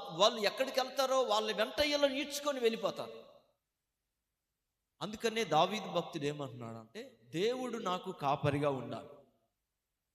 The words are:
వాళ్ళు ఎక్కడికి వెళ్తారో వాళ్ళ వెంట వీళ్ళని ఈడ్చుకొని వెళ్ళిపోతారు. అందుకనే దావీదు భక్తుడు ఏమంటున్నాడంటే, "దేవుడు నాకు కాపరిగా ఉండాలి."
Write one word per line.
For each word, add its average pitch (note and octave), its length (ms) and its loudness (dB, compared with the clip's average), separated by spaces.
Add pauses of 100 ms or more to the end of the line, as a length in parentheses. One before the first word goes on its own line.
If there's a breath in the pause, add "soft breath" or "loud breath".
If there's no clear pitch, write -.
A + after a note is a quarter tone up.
(120)
వాళ్ళు G#3+ 300 4
ఎక్కడికి B3+ 380 0
వెళ్తారో C4 420 2
వాళ్ళ G#3+ 300 2
వెంట A3 300 0
వీళ్ళని C#4+ 400 4
ఈడ్చుకొని C#4+ 380 -2
వెళ్ళిపోతారు. F3+ 680 -2 (1700)
అందుకనే A3 420 -2
దావీదు F#3 420 4
భక్తుడు E3+ 380 -2
ఏమంటున్నాడంటే, C3 1000 -8
"దేవుడు A#3 540 -2
నాకు F#3 340 -2
కాపరిగా D3 580 0
ఉండాలి." A#2 400 -6 (1040)